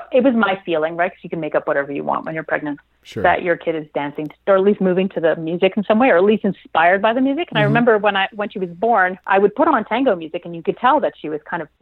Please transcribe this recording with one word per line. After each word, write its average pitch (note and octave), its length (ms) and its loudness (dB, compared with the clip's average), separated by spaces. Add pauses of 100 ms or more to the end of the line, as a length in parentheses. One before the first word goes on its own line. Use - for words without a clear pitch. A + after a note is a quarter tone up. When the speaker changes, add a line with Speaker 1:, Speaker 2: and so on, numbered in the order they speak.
(120)
Speaker 1:
it B3+ 120 2
was C4 120 4
my G3 300 0
feeling, E3 300 -2
right? F3 160 -2
'Cause - 120 -20
you F3 80 -14
can F3 80 -6
make D3+ 160 -6
up D3 120 -2
whatever C#3+ 240 -2
you D3 120 -6
want C#3+ 220 -4
when D#3+ 100 -10
you're D#3+ 80 -8
pregnant. D#3+ 360 -4 (240)
Speaker 2:
Sure. - 200 -10
Speaker 1:
That F3 180 0
your E3+ 140 -2
kid E3+ 200 -6
is D#3+ 180 -8
dancing C#3+ 340 -8
to, - 80 -14 (120)
or G3 100 4
at F#3+ 60 2
least G3+ 180 2
moving F#3 280 0
to - 120 -8
the D#3+ 160 2
music E3+ 400 -2
in G#3 60 -2
some G#3+ 140 2
way, C4 120 4
or F3+ 80 4
at F3+ 60 4
least G#3 220 2
inspired F#3 560 0
by A3 120 2
the B3+ 80 0
music. C#4 280 -2
And - 80 -4
I G#3+ 40 2
Speaker 2:
Mm-hmm. G#3 80 4
Speaker 1:
remember A#3 280 4
when G3+ 200 0
I, F#3+ 160 0
when G#3 160 -6
she - 100 -10
was F#3 100 -6
born, F#3 480 0 (100)
I G3 120 4
would G3+ 160 2
put D#4+ 120 2
on C#4 180 2
tango A#3+ 300 0
music, D#3 300 -10
and E3+ 100 -10
you E3 60 -10
could F#3 160 -4
tell C4+ 220 2
that E3 180 -4
she D3+ 120 -10
was D3+ 140 -8
kind E3+ 200 -8
of D3+ 60 -16 (120)